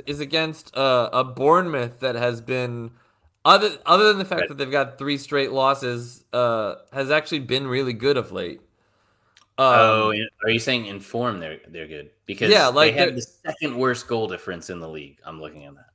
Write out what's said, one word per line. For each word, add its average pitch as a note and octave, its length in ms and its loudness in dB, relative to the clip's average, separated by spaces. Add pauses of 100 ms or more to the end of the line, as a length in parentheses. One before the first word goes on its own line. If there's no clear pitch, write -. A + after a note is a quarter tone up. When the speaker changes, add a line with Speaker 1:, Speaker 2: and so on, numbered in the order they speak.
Speaker 1:
is C#3+ 140 -6
against, D#3 560 -4
uh, B2+ 380 2
a B2+ 100 2
Bournemouth C3+ 760 2
that B2+ 160 -2
has A#2 260 -2
been, A#2+ 500 -6 (540)
other, G3+ 400 6
other F#3 240 6
than G3+ 80 4
the F#3+ 80 -4
fact F3+ 160 -2
Speaker 2:
Right. - 80 -2
Speaker 1:
that C#3+ 80 -12
they've C3+ 140 -4
got C3+ 260 -2
three C#3 200 -4
straight C#3 340 -2
losses, C3 840 -2
uh, A#2 420 0 (160)
has C3+ 200 -4
actually D3+ 280 0
been C3 280 -4
really B2+ 260 -2
good B2+ 240 0
of A2 140 -4
late. F#2 300 -10 (1000)
Um, C3 160 6
Speaker 2:
Oh, A2 360 4
in-, G#2+ 160 -4 (160)
are A2 60 2
you A2+ 80 2
saying A#2 300 -2
in G2 120 -12
form A#2 400 -6
they're, D#2 280 -12
they're E2 200 -14
good? D2 220 -16 (160)
Because G2+ 240 0
Speaker 1:
Yeah, F#3 200 6
like, D3 240 4
Speaker 2:
they C3+ 40 -2
have C#3 120 4
Speaker 1:
they're A#2 60 -6
Speaker 2:
the A#2+ 60 -6
second D3+ 560 -10
worst B2 300 -2
goal A2+ 200 -2
difference F2+ 440 -10
in F2 80 -10
the D#2+ 100 -12
league. D2 340 -16
I'm D#2+ 160 -16
looking D2+ 260 -16
at C#2+ 100 -20
that. C#2 200 -20